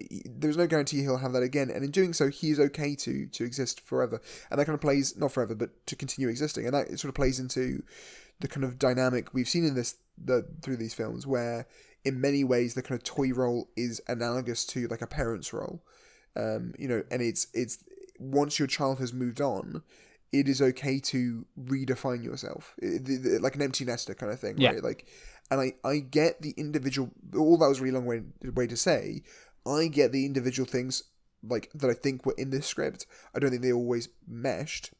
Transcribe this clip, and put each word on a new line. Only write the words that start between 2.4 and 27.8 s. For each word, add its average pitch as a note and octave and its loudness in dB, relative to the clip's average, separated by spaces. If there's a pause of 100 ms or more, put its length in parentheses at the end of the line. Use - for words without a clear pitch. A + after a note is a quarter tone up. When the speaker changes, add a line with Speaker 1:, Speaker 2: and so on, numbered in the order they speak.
Speaker 1:
is D3 2
okay C#3+ 2
to, C3+ -4
to - -4
exist B2 -4
forever. B2 0 (300)
And C#3+ -2
that D3 4
kind D#3 0
of C#3 -2
plays, C#3 2
not C#3+ 0
forever, A2+ 0
but - -6
to - -6
continue C3 -2
existing. A#2+ -2
And C3 0
that C#3 2 (100)
sort D3 -4
of C3 -6
plays C3 4
into B2+ -2 (560)
the - -4
kind C3+ -4
of B2+ -4
dynamic B2+ 2
we've B2+ 0
seen E3+ 2
in C#3+ 4
this, A#2+ -2 (280)
the, B2+ 2 (160)
through C3 -4
these A2+ -6
films, A#2 -6
where A#2+ -2 (380)
in C3 -2
many C#3 4
ways B2 4
the B2+ -4
kind B2 -4
of - -10
toy C3+ 0
role A#2+ 0
is A#2 -4
analogous A#2+ -2
to, A#2+ -4
like, A#2+ -4
a A2+ -6
parent's A#2 -4
role. A2+ -8 (540)
Um, A2+ -4
you C3 -6
know, A#2+ 0
and B2+ -2
it's, - 0
it's, A2+ -2 (400)
once C#3+ 0
your C#3 2
child C3+ 0
has B2 -4
moved B2 -4
on, C3 -2 (500)
it C#3 4
is C3+ 2
okay C3 2
to B2 -2 (120)
redefine B2+ -2
yourself, - -10
it, F#2+ -2
the, C3 0
the, B2+ 2
like C3+ 0
an C#3+ 0
empty C3+ -2
nester A#2+ -4
kind G#2+ -6
of B2 -6
thing, G#2 -6
Speaker 2:
Yeah. B2+ 6
Speaker 1:
right? - -4
Like, - -4 (440)
and C3+ 2
I, C3 -4
I D3 2
get D3+ 2
the D3+ -6
individual, C#3 -2 (240)
all D#3 8
that D#3 8
was C3+ 4
a C3 -4